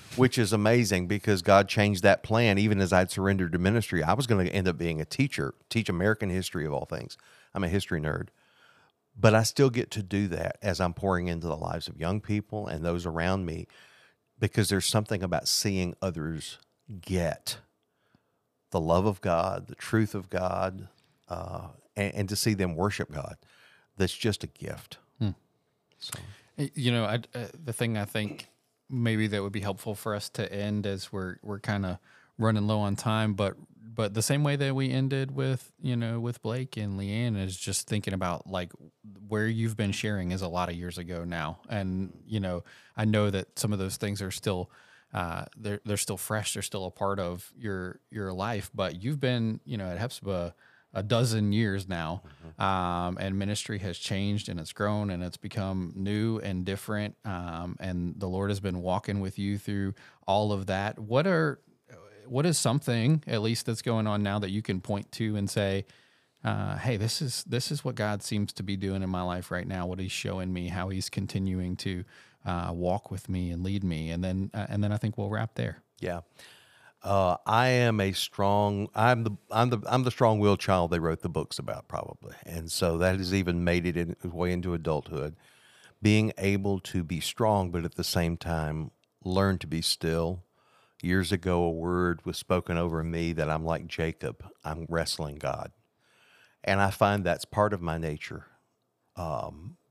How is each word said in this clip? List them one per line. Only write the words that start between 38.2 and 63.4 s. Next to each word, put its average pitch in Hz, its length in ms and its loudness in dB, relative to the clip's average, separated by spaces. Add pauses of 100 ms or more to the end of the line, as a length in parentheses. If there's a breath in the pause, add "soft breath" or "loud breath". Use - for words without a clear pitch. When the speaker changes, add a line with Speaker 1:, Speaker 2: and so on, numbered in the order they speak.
Speaker 2:
like, 90 220 -4 (560)
where 107 180 0
you've 113 300 0
been 101 160 2
sharing 98 400 -2
is 95 100 -2
a 92 60 -4
lot 87 200 -2
of 87 60 -6
years 87 240 -8
ago 87 240 -6
now. 82 360 -4 (100)
And, 95 440 -2 (140)
you 107 140 -2
know, 90 240 -4 (320 loud breath)
I 110 80 0
know 104 260 4
that 95 260 -4
some 107 160 -2
of 104 60 0
those 95 180 -4
things 101 240 -4
are 92 120 -4
still, 90 360 -2 (440 soft breath)
uh, 87 320 -4 (120)
they're, 104 280 -6
they're 104 120 -2
still 101 200 -2
fresh. 107 380 -4
They're 101 80 -6
still 95 240 -6
a 90 40 -6
part 98 300 -2
of 87 360 -6
your, 95 440 -6 (100)
your 98 220 -6
life, 98 420 -4
but 90 260 -2
you've 135 200 -2
been, 120 440 0
you 131 120 -6
know, 98 100 -6
at 87 120 -4
Hepzibah 95 580 -4 (360 soft breath)
a 104 120 -4
dozen 110 480 4
years 98 360 2
now. 82 380 -4
Speaker 1:
Mm-hmm. - 360 -12
Speaker 2:
Um, 90 560 0
and 95 200 -2
ministry 104 400 -4
has 92 180 -6
changed 101 520 -2
and 90 100 -6
it's 80 140 -8
grown 104 380 -2
and 87 120 -4
it's 87 140 -8
become 95 580 -4
new 107 440 0
and 92 260 -4
different. 104 600 -4
Um, 87 540 -8
and 87 400 -4
the 95 100 -4
Lord 98 220 0
has 101 80 -2
been 92 220 -4
walking 95 400 -2
with 95 180 -6
you 101 180 -2
through 98 380 -4 (320 loud breath)
all 104 260 4
of 95 140 -2
that. 98 320 -2
What 123 300 2
are, 160 320 0 (640)
what 135 200 2
is 160 100 4
something, 127 680 4
at 113 160 0